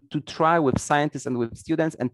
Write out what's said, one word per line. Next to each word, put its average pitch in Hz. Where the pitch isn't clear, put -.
to 151
try 160
with 139
scientists 147
and 127
with 113
students 160
and 123